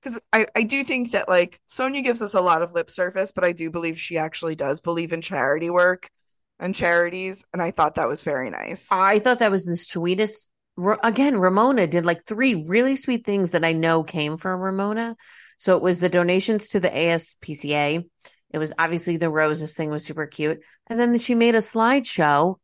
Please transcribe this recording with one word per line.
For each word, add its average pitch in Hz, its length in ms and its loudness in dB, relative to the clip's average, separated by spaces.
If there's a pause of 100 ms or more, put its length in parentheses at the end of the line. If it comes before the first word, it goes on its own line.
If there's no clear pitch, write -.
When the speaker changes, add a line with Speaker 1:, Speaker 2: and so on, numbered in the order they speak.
Speaker 1:
'cause 233 180 -10 (120)
I, 220 140 4 (100)
I 226 60 0
do 269 200 -2
think 254 300 -4
that, - 160 -2
like, 180 380 2
Sonia 269 360 -4
gives 240 200 -2
us 202 120 -6
a 190 60 4
lot 170 220 2
of 175 100 -6
lip 170 180 -4
service, 185 420 -4
but 180 120 -2
I 175 80 2
do 165 180 -8
believe 165 300 -6
she 165 180 -6
actually 160 380 -6
does 143 240 -4
believe 170 320 -4
in 165 100 -6
charity 160 480 -2
work 180 400 2 (480)
and 185 160 -4
charities. 180 800 0
And 180 100 -4
I 170 80 -2
thought 156 260 0
that 151 120 -2
was 147 140 -6
very 131 280 -4
nice. 80 400 -10
Speaker 2:
I 196 300 4
thought 240 180 2
that 220 120 4
was 185 160 0
the 175 100 -2
sweetest. 185 760 -4 (260)
Ra-, 190 260 0
again, 233 360 2
Ramona 202 480 4
did, 165 180 0
like, 170 220 0
three 220 400 0
really 240 300 2
sweet 240 280 -4
things 196 280 0
that 165 120 2
I 165 80 2
know 165 300 2
came 156 340 -4
from 185 240 -4
Ramona. 208 560 -4 (420)
So 185 180 4
it 156 60 2
was 175 180 2
the 185 80 2
donations 185 640 2
to 202 100 0
the 175 140 0
A 165 160 2
S 165 300 -2
P 151 140 -10
C 143 200 -4
A. 147 300 0 (460)
It 160 80 -4
was 156 200 -4
obviously 165 380 0
the 160 140 0
roses 156 440 0
thing 156 160 -4
was 151 140 -6
super 156 220 -8
cute. 156 340 -4 (280)
And 233 100 -4
then 240 200 2
she 240 160 0
made 233 200 4
a 226 40 6
slideshow 214 1040 2